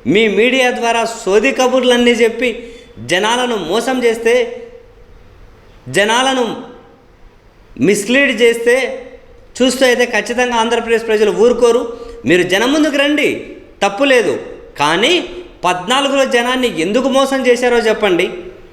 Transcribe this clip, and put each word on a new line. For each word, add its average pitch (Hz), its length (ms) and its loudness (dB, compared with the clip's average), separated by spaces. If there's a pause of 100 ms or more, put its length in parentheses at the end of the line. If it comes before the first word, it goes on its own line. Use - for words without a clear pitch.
మీ 208 200 4
మీడియా 247 440 2
ద్వారా 233 340 -2
సోది 220 460 0
కబుర్లన్నీ 247 600 2
చెప్పి 233 600 -2 (340)
జనాలను 226 520 0
మోసం 233 460 -2
చేస్తే, 226 600 0 (1300)
జనాలను 226 680 0 (1200)
మిస్‌లీడ్ 226 600 2
చేస్తే, 233 640 0 (560)
చూస్తూ 254 240 2
అయితే 240 200 2
ఖచ్చితంగా 240 500 -2
ఆంధ్రప్రదేశ్ 226 520 0
ప్రజలు 214 240 2
ఊరుకోరు. 233 680 2 (280)
మీరు 180 180 4
జనం 202 300 0
ముందుకు 302 240 2
రండి, 277 500 0 (360)
తప్పు 202 200 -2
లేదు. 226 360 2 (400)
కానీ 208 460 0 (380)
పద్నాలుగులో 262 640 0
జనాన్ని 240 560 -2
ఎందుకు 233 280 0
మోసం 269 380 0
చేశారో 247 300 2
చెప్పండి. 208 520 0 (440)